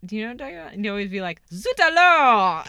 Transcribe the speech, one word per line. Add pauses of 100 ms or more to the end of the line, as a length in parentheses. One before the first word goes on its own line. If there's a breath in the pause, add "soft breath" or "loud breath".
do
you
know
what
I'm
talking
about?
And
he'd
always
be
like, (100)
Zut
alors!